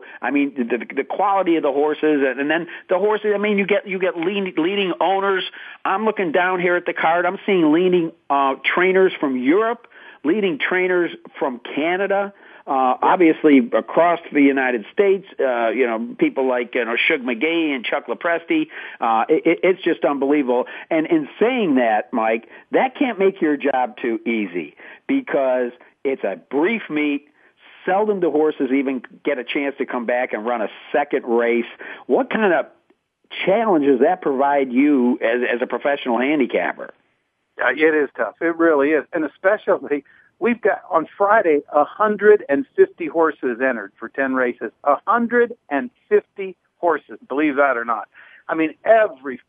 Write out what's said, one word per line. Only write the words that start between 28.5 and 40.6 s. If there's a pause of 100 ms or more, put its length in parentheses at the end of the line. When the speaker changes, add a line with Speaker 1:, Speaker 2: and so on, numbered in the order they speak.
Speaker 1:
even (220)
get
a
chance
to
come
back
and
run
a (240)
second
race. (360)
What
kind
of (800)
challenge
does
that
provide
you
as, (160)
as
a
professional
handicapper? (720)
Speaker 2:
Uh,
it
is
tough.
It
really
is.
And
especially, (360)
we've